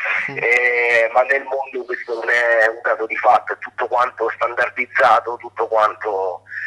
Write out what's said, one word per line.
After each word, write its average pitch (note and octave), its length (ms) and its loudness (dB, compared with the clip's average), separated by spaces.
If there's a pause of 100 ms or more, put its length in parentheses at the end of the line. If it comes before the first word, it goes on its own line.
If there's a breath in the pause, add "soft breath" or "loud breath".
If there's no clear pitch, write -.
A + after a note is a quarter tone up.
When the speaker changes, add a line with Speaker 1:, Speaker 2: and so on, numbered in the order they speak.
(240 loud breath)
Speaker 1:
Sì. G#2 80 -8
Speaker 2:
eh, A#2+ 800 2
ma B2 100 6
nel C#3 200 -2
mondo C3 420 -6
questo A#2+ 300 -8
non A#2 140 -6
è A#2 400 4
un A#2 120 -6
dato A2 240 -2
di - 120 -6
fatto, G#2 360 2
è - 60 -12
tutto - 280 -8
quanto B2 460 0
standardizzato, A#2+ 1040 0
tutto A#2 300 -6
quanto G#2+ 760 0 (240 loud breath)